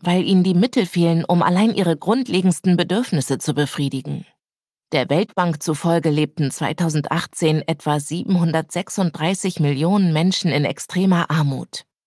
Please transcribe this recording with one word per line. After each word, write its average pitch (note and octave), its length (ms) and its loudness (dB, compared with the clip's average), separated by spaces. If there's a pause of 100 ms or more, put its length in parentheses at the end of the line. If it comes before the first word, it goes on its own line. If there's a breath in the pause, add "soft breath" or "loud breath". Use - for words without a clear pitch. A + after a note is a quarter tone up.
weil F3 220 2
ihnen F#3 200 4
die F#3 100 2
Mittel G#3 320 2
fehlen, E3+ 380 2
um F3 180 2
allein F#3+ 320 2
ihre E3+ 220 2
grundlegendsten F#3 800 2
Bedürfnisse F3 640 -2
zu D3 160 -4
befriedigen. C#3+ 720 -4 (680)
Der C3 160 0
Weltbank E3+ 540 0
zufolge E3 480 0
lebten D3 400 0
zweitausendachtzehn D#3 1160 -2
etwa D3+ 320 -2
siebenhundertsechsunddreißig E3+ 1600 -2
Millionen D#3+ 540 2
Menschen E3+ 400 0
in C#3+ 120 2
extremer F3+ 640 0
Armut. C#3+ 560 -2 (200)